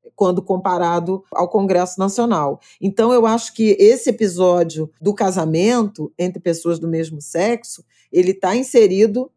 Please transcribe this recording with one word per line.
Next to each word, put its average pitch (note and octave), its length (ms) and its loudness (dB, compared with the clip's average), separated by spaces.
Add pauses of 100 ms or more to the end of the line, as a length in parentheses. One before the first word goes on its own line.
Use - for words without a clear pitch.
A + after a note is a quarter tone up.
(140)
quando F3+ 260 0
comparado F3+ 840 -4 (100)
ao F3+ 160 -2
Congresso F#3 500 0
Nacional. G3 600 -2 (220)
Então, A3 320 0
eu A#3 140 4
acho A3+ 260 -2
que A3 260 2
esse A#3+ 320 4
episódio F3 800 0 (100)
do F#3 120 0
casamento F#3+ 1080 0
entre F3+ 220 -6
pessoas E3+ 380 -2
do E3+ 100 -8
mesmo D#3+ 320 -6
sexo, G#3+ 640 -4 (280)
ele F3+ 200 2
tá F#3+ 240 -2
inserido A3 800 2